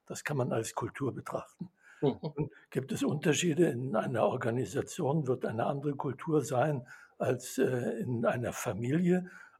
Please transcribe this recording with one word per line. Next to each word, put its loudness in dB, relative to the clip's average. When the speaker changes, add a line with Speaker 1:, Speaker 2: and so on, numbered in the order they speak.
Speaker 1:
das -10
kann -2
man 0
als -2
Kultur -4
betrachten. -8
Speaker 2:
Mhm. 2
Speaker 1:
Und -4
gibt -4
es -2
Unterschiede? 2
In -4
einer 2
Organisation 0
wird 0
eine 0
andere -2
Kultur 0
sein 2
als, -2
äh, 2
in 0
einer 0
Familie. 2